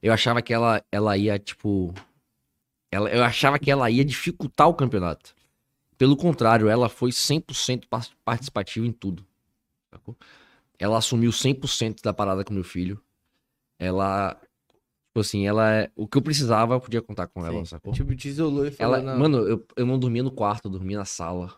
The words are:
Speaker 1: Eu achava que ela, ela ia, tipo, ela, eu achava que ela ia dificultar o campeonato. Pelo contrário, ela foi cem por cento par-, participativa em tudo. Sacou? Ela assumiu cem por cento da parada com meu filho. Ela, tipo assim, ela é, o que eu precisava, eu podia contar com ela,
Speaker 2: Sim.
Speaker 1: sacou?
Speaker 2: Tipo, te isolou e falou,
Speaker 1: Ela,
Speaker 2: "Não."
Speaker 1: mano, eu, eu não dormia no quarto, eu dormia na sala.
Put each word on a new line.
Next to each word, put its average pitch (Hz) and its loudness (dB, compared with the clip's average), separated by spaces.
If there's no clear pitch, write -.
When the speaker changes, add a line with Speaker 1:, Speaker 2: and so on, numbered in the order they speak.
Speaker 1:
Eu 107 2
achava 117 2
que 120 -4
ela, 117 2
ela 104 2
ia, 101 0
tipo, 98 -2
ela, 101 -2
eu 120 2
achava 139 2
que 143 0
ela 131 2
ia 123 4
dificultar 147 0
o 170 6
campeonato. 101 -4
Pelo 139 6
contrário, 117 4
ela 117 4
foi 123 -2
cem - 0
por - -12
cento 123 -4
par-, 117 -6
participativa 117 -4
em 120 -2
tudo. 95 -8
Sacou? - -18
Ela 107 0
assumiu 113 2
cem 131 0
por 135 -8
cento 110 -4
da 104 0
parada 98 -2
com 107 -8
meu 95 -2
filho. 90 -6
Ela, 95 -2
tipo - -12
assim, 101 0
ela 110 4
é, 110 0
o 107 -8
que - 2
eu 135 6
precisava, 120 2
eu 127 0
podia 113 -4
contar 92 -8
com 90 -10
ela, 85 -4
Speaker 2:
Sim. 85 -8
Speaker 1:
sacou? 85 -10
Speaker 2:
Tipo, - -2
te 143 -10
isolou 143 0
e 147 -6
falou, 123 0
Speaker 1:
Ela, 131 -2
Speaker 2:
"Não." 135 -2
Speaker 1:
mano, 147 4
eu, 110 0
eu 120 0
não 131 0
dormia 123 0
no 131 -2
quarto, 107 -2
eu 98 -6
dormia 95 -6
na 95 -8
sala. 87 -8